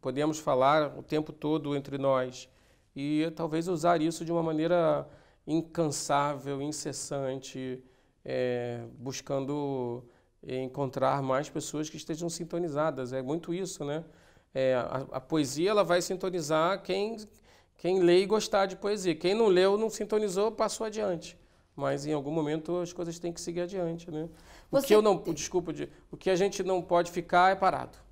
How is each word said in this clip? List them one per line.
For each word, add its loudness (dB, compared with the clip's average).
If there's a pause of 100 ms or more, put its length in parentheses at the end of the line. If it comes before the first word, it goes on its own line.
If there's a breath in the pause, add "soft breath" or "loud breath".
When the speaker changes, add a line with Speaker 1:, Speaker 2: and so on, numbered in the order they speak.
Speaker 1:
Podemos -2
falar 4
o -12
tempo -4
todo -2
entre -6
nós. 0 (460 soft breath)
E 0
talvez -2
usar 2
isso -2
de -4
uma 0
maneira 2 (380 loud breath)
incansável, -2
incessante, -6 (440 soft breath)
é, -2 (160)
buscando -4 (420 soft breath)
encontrar -2
mais 0
pessoas -6
que -18
estejam -6
sintonizadas. -4
É -2
muito -4
isso, -6
né? -4 (500 soft breath)
É, 2
a, -2
a -4
poesia, 0
ela 4
vai 4
sintonizar 0
quem, -2 (600 soft breath)
quem 2
lê 8
e 4
gostar 2
de -6
poesia. 0
Quem 0
não 4
leu, 6
não 2
sintonizou, 0
passou -2
adiante. -4 (380 soft breath)
Mas -2
em -2
algum -2
momento -2
as -6
coisas -6
têm -6
que -12
seguir -6
adiante, -4
né? -6 (420 loud breath)
O 4
Speaker 2:
Você -2
Speaker 1:
que 8
eu 10
não, 6
Speaker 2:
tem -4
Speaker 1:
desculpa, -4
de, -8 (220 loud breath)
o -14
que -2
a 4
gente 2
não 0
pode 2
ficar 4
é 2
parado. -2 (140)